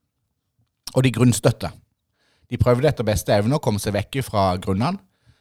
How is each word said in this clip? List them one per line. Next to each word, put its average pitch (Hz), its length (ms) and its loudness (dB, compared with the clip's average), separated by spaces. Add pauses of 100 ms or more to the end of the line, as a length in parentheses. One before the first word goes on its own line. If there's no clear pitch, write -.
(960)
Og 131 100 2
de 127 80 2
grunnstøtte. 117 580 2 (800)
De 123 80 -8
prøvde 123 300 2
etter 127 160 -2
beste 117 280 -2
evne 107 220 2
å - 80 -2
komme 107 160 -2
seg 104 160 -4
vekk 104 300 -4
fra 98 320 0
grunnene, 110 420 -2 (420)